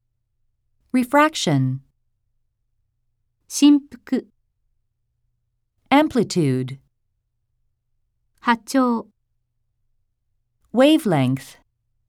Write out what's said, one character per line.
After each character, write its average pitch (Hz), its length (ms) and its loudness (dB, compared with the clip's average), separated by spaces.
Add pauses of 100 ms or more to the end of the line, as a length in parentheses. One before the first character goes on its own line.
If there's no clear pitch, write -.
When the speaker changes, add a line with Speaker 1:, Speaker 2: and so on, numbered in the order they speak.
(920)
Speaker 1:
Refraction。 233 880 -2 (1700)
Speaker 2:
振 285 320 2
幅。 - 500 -10 (1600)
Speaker 1:
Amplitude。 156 880 0 (1600)
Speaker 2:
波 240 160 -2
長。 240 540 -2 (1600)
Speaker 1:
Wavelength。 214 840 0 (520)